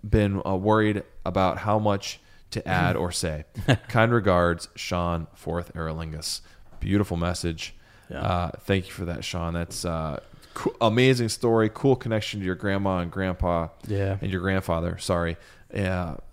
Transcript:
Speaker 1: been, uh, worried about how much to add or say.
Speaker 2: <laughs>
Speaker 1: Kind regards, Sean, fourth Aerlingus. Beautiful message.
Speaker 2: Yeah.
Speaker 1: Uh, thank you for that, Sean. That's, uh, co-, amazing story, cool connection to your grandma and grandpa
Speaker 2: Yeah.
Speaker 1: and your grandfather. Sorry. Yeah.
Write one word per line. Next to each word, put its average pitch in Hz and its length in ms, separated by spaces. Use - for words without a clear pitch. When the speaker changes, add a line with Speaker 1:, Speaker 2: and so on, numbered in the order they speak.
Speaker 1:
been, 101 380
uh, 95 100
worried 107 460
about 92 320
how 107 200
much 104 420
to - 160
add 90 300
or 87 160
say. 78 320
Speaker 2:
<laughs> - 220
Speaker 1:
Kind 117 240
regards, 90 640
Sean, 85 600
fourth 85 400
Aerlingus. 80 680
Beautiful 98 360
message. 85 580
Speaker 2:
Yeah. - 120
Speaker 1:
Uh, 87 280
thank 98 260
you - 60
for 95 140
that, 85 180
Sean. 85 300
That's, 85 300
uh, 80 360
co-, - 260
amazing 120 500
story, 113 420
cool 135 240
connection 110 440
to 95 60
your 92 80
grandma 98 440
and 85 120
grandpa 87 580
Speaker 2:
Yeah. 98 360
Speaker 1:
and 101 80
your 92 100
grandfather. 87 580
Sorry. 85 380
Yeah. 90 420